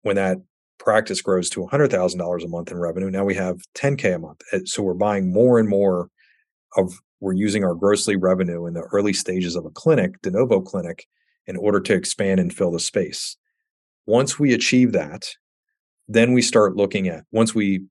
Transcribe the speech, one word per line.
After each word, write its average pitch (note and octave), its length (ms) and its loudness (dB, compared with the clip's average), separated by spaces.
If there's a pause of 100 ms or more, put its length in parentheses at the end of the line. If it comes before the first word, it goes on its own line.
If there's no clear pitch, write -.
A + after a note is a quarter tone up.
When G3+ 140 0
that F#2 220 0 (400)
practice G#2+ 420 0
grows F2+ 300 0
to - 120 -6
a E2+ 40 -6
hundred C#3+ 240 2
thousand F2+ 300 0
dollars F2 220 -4
a F2 60 -10
month E2+ 220 -8
in F2 80 -10
revenue, F2 320 -4
now F#2+ 120 -2
we G2 120 0
have F#2 260 -4 (140)
ten C#3+ 240 -2
K F#2+ 140 0
a F2 60 -2
month. - 220 -14 (100)
And F#2 160 -4
so - 160 -6
we're F#2 120 0
buying G2 360 0
more A#2+ 280 6
and A2 100 4
more G2 400 2 (720)
of, F#2 160 0 (260)
we're F#2+ 140 -4
using G2+ 300 0
our F2 100 0
gross G2+ 340 2
lead F#2+ 140 0
revenue F2+ 420 0
in E2+ 80 -8
the E2+ 200 -8
early G2+ 200 2
stages F2+ 440 -4
of E2 100 -6
a - 40 -12
clinic, A#2 520 0
de F#2+ 80 -4
novo G#2 320 2
clinic, E2+ 440 -10 (400)
in F#2 100 -10
order G2+ 240 2
to F#2+ 120 -2
expand F#2+ 480 0
and F2 140 -2
fill F2+ 160 -2
the E2+ 100 -4
space. - 560 -6 (680)
Once A#2 320 2
we C#3 160 4
achieve B2 380 4
that, D#2 360 -4 (800)
then A2+ 240 4
we B2 80 6
start G#2 360 2
looking G2 320 0
at, D#2+ 220 -8
once A2+ 240 2
we G2 360 0